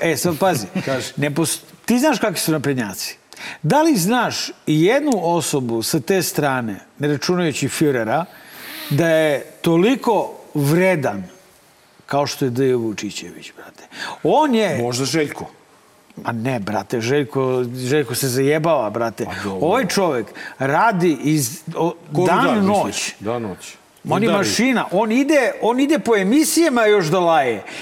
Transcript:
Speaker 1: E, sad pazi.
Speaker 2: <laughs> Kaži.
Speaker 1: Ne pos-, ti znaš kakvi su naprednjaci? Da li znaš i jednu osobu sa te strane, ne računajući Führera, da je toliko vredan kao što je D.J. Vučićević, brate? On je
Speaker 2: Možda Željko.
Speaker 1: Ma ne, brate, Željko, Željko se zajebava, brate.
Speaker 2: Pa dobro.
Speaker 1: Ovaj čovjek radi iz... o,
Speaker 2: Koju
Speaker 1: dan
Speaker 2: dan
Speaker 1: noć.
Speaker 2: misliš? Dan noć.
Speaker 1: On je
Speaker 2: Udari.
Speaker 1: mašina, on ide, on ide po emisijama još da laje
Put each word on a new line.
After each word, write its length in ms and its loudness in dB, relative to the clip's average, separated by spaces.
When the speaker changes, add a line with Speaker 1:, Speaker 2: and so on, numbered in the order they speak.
Speaker 1:
E, 140 2
sad 220 -2
pazi. 280 0
Speaker 2:
<laughs> 80 -4
Kaži. 320 -4
Speaker 1:
Ne 140 -2
pos-, 280 -2
ti 140 2
znaš 200 2
kakvi 200 -2
su 140 -2
naprednjaci? 640 -4
Da 200 4
li 140 4
znaš 400 0
i 160 4
jednu 340 4
osobu 680 -2
sa 180 0
te 220 0
strane, 580 -2
ne 100 -2
računajući 600 0
Führera, 540 0
da 180 2
je 320 2
toliko 720 2
vredan 680 0
kao 200 0
što 180 -4
je 60 0
D.J. 240 2
Vučićević, 800 -6
brate? 280 -20
On 320 2
je 240 2
Speaker 2:
Možda 260 -2
Željko. 420 -4
Speaker 1:
Ma 160 -6
ne, 280 -2
brate, 400 -4
Željko, 640 -2
Željko 380 -2
se 140 -2
zajebava, 640 0
brate. 340 -4
Speaker 2:
Pa 80 -8
dobro. 220 -2
Speaker 1:
Ovaj 200 2
čovjek 400 0
radi 640 2
iz... 380 0
o, 200 -2
Speaker 2:
Koju 120 2
Speaker 1:
dan 200 4
Speaker 2:
dan 200 2
Speaker 1:
noć. 200 2
Speaker 2:
misliš? 340 -6
Dan 220 -4
noć. 320 -10
Speaker 1:
On 160 2
je 60 2
Speaker 2:
Udari. 120 4
Speaker 1:
mašina, 520 0
on 200 0
ide, 400 4
on 180 2
ide 180 2
po 180 2
emisijama 680 2
još 220 4
da 140 2
laje 420 2